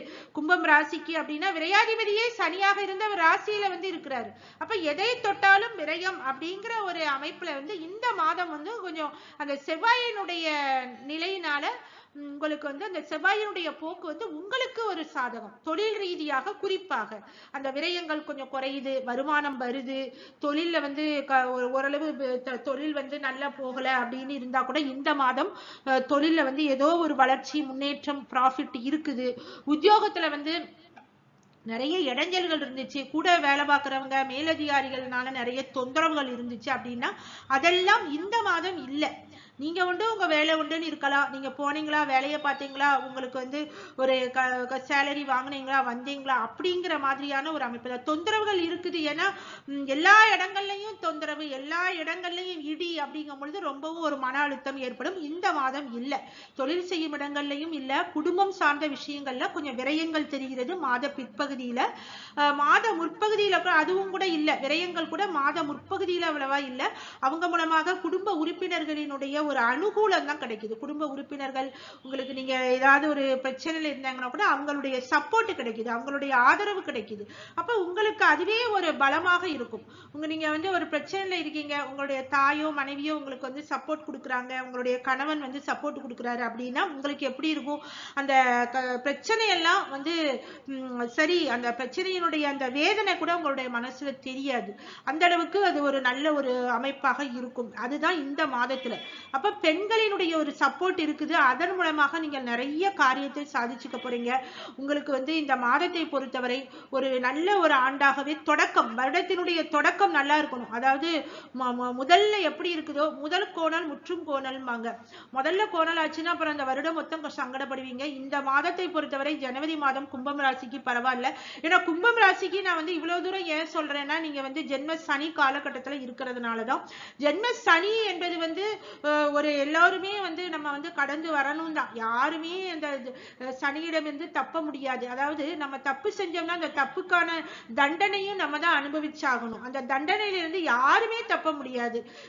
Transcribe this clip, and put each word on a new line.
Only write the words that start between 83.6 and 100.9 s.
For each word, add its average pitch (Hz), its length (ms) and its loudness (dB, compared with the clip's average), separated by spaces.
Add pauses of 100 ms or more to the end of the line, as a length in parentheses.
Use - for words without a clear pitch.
சப்போர்ட் 302 380 -4
கொடுக்குறாங்க, 254 540 -6
உங்களுடைய 247 400 -2
கணவன் 269 380 0
வந்து 269 260 -6
சப்போர்ட் 294 400 -4
கொடுக்குறாரு 240 380 -4
அப்படின்னா 247 380 -2
உங்களுக்கு 285 440 -2
எப்படி 269 220 -2
இருக்கும்? 294 340 -2 (320)
அந்த 277 200 2 (380)
க-, 254 320 0
பிரச்சனையெல்லாம் 359 840 4
வந்து, 277 540 0 (220)
ம், 262 400 -4
சரி, 311 440 2
அந்த 240 220 0
பிரச்சனையினுடைய 320 720 -2
அந்த 277 280 0
வேதனை 370 480 2
கூட 339 180 0
உங்களுடைய 269 340 -2
மனசுல 254 500 -6
தெரியாது. 262 580 -4 (260)
அந்த 311 220 4
அளவுக்கு 349 400 4
அது 339 180 2
ஒரு 277 180 2
நல்ல 269 320 2
ஒரு 247 360 0
அமைப்பாக 269 540 0
இருக்கும். 247 520 -6
அதுதான் 294 400 0
இந்த 285 300 -2
மாதத்துல. 247 500 -2 (360)
அப்ப 381 200 2 (100)
பெண்களினுடைய 392 720 2
ஒரு 302 240 0
சப்போர்ட் 359 400 2